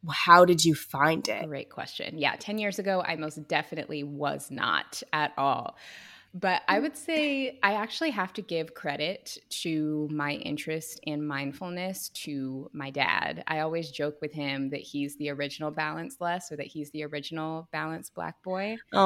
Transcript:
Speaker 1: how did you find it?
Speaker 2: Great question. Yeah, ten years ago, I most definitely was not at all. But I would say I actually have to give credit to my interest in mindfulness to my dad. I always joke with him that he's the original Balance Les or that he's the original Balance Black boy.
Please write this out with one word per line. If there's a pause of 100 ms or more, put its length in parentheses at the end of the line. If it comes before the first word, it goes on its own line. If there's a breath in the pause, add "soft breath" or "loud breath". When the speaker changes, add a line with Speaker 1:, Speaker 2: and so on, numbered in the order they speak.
(100)
Speaker 1:
how
did
you
find
it?
Speaker 2:
Great
question.
Yeah,
ten
years
ago,
I
most
definitely
was
not (100)
at
all. (580 loud breath)
But
I
would
say
I
actually
have
to
give
credit (140)
to
my
interest
in
mindfulness
to
my
dad.
I
always
joke
with
him
that
he's
the
original
Balance
Les
or
that
he's
the
original
Balance
Black
boy. (260)